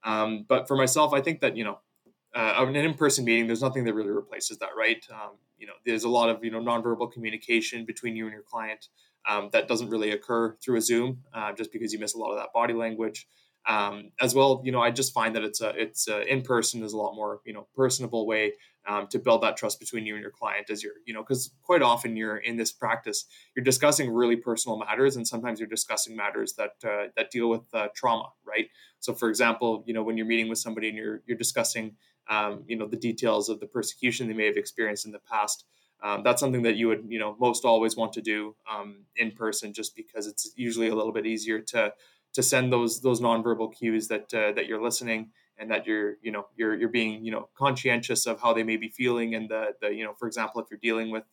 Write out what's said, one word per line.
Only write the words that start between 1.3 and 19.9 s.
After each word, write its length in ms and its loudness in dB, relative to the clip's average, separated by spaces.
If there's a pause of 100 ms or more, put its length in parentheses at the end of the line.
that, 160 2
you 60 -4
know, 160 -6 (560)
uh, 240 2
an 160 4
in-person 500 4
meeting, 220 6
there's 160 0
nothing 220 0
that 100 2
really 160 0
replaces 480 -4
that, 180 -6
right? 340 2
Um, 260 -14 (200)
you 80 -18
know, 80 -18 (120)
there's 180 0
a 60 2
lot 200 4
of, 140 -2
you 80 -2
know, 80 -6
nonverbal 520 -2
communication 760 -2
between 300 -8
you 100 -6
and 80 -8
your 100 -18
client, 460 -8 (400)
um, 220 0
that 160 6
doesn't 220 -2
really 220 0
occur 500 0
through 160 2
a 40 2
Zoom, 420 2 (100)
uh, 180 -4
just 220 -8
because 180 -4
you 80 -6
miss 160 -4
a 20 -8
lot 140 -4
of 60 -2
that 160 -8
body 200 4
language. 540 -2 (400)
Um, 440 0 (100)
as 120 2
well, 300 6
you 80 -2
know, 100 2
I 100 4
just 220 0
find 220 0
that 80 0
it's 160 -4
a, 100 -2
it's 380 -4
a, 140 0 (100)
in 100 0
person 400 0
is 120 -6
a 40 -4
lot 160 -2
more, 320 -6
you 80 -12
know, 220 -14
personable 500 0
way, 280 2 (340)
um, 200 -2
to 120 -2
build 240 6
that 140 2
trust 220 -4
between 260 -6